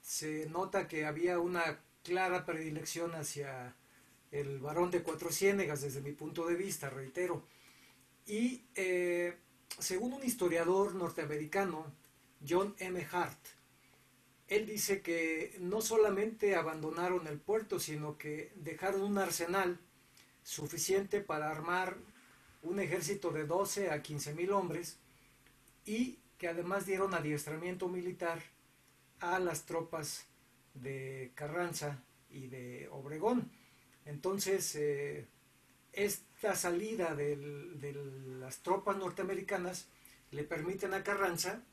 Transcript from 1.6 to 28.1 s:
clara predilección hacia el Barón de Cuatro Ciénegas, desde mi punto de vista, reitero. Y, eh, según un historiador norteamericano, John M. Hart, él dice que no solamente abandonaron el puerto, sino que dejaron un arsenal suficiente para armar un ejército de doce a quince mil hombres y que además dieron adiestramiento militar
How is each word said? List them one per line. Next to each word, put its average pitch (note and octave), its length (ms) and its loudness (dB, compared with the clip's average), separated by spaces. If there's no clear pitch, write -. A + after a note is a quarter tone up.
clara F3+ 420 2
predilección D#3+ 720 -2
hacia C#3 640 -6
el C#3 280 -4
Barón D#3 320 2
de F3+ 120 2
Cuatro D#3+ 280 -2
Ciénegas, F#3 500 2
desde C#3 220 -4
mi C#3+ 100 -6
punto D3+ 340 -4
de E3+ 100 2
vista, F#3 340 -4
reitero. C3+ 540 -2
Y, A#3 480 0
eh, F3 640 2
según A3+ 340 0
un C#4 120 -8
historiador F3+ 680 4
norteamericano, D#3+ 920 0
John F#3+ 300 4
M. F3+ 340 -2
Hart, E3 260 0
él G#3+ 180 4
dice G3+ 340 0
que D#3+ 600 0
no F#3 200 0
solamente G#3+ 760 6
abandonaron D#3+ 720 0
el D3 100 -4
puerto, G#3+ 400 0
sino D3+ 400 -4
que D3+ 380 -6
dejaron F#3 460 0
un G3+ 160 2
arsenal F3+ 600 2
suficiente G3 800 0
para D#3 320 0
armar F3 440 0
un F#3 180 0
ejército F3 500 0
de D3+ 160 0
doce F#3 460 2
a D3+ 100 -2
quince D3 320 -6
mil F3 160 0
hombres F3+ 480 0
y A#3 340 0
que F3 120 -2
además F3 360 0
dieron F#3+ 300 2
adiestramiento D#3+ 720 -2
militar F3+ 520 -2